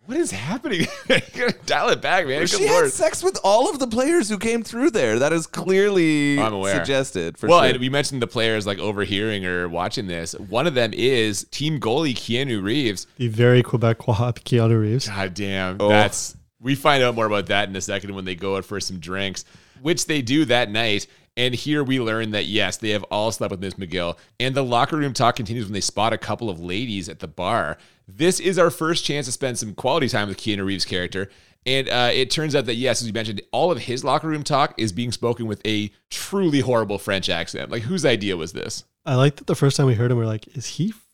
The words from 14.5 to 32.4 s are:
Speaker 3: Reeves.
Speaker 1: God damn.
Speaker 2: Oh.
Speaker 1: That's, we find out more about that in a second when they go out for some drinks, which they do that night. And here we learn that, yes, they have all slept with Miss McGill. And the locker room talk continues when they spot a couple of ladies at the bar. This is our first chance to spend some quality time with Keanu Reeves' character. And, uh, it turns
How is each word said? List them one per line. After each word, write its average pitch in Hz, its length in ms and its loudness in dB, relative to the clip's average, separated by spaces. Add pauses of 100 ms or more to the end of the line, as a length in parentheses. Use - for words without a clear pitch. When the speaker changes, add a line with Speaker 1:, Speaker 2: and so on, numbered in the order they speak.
Speaker 3:
Reeves. 110 280 0
Speaker 1:
God 95 260 -4
damn. 95 460 -4
Speaker 2:
Oh. 104 100 4
Speaker 1:
That's, 104 480 4 (240)
we 131 140 0
find 139 260 4
out 123 140 4
more 110 100 0
about 101 220 0
that 101 200 0
in 95 80 -10
a 95 60 -4
second 98 320 -6
when 95 120 -8
they 92 100 -6
go 98 220 -4
out 95 80 -6
for 101 140 -8
some 92 200 -8
drinks, 92 440 -6 (380)
which 160 240 -2
they 151 160 -2
do 135 240 2
that 120 240 2
night. 107 380 0 (280)
And 127 200 0
here 147 280 -2
we 131 160 0
learn 110 320 -2
that, 101 140 -2
yes, 95 320 -2
they 107 140 -4
have 101 140 -2
all 107 260 -2
slept 104 200 -6
with 92 80 -8
Miss 95 140 -8
McGill. 87 440 -6 (220)
And 131 160 -2
the 139 80 0
locker 127 340 0
room 143 160 -2
talk 120 220 2
continues 117 300 -6
when 98 80 -10
they 98 80 -4
spot 110 320 0
a 107 40 -4
couple 113 320 -6
of 85 120 -8
ladies 98 480 -6
at 80 100 -14
the 90 80 -10
bar. 90 500 -2 (300)
This 151 320 0
is 180 200 0
our 165 100 6
first 160 340 -2
chance 143 220 -4
to 127 80 -8
spend 127 240 -4
some 107 160 -8
quality 135 340 0
time 104 220 0
with 95 80 -6
Keanu 101 260 -2
Reeves' 95 220 -2
character. 95 420 -4 (380)
And, 135 240 0
uh, 120 240 2
it 127 160 2
turns 151 260 -2